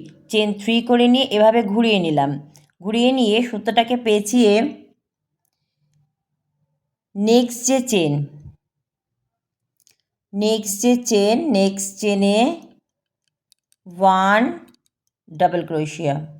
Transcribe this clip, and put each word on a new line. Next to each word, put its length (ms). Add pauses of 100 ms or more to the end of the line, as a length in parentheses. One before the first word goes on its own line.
(300)
চেন 240
থ্রি 280
করে 260
নিয়ে 240
এভাবে 320
ঘুরিয়ে 360
নিলাম। 320 (500)
ঘুরিয়ে 300
নিয়ে 300
সুতোটাকে 560
পেঁচিয়ে 560 (2500)
নেক্সট 500
যে 120 (100)
চেন, 260 (2250)
নেক্সট 460
যে 140 (120)
চেন, 300 (160)
নেক্সট 460
চেনে 400 (1500)
ওয়ান 540 (920)
ডাবল 340
ক্রোশিয়া 500 (240)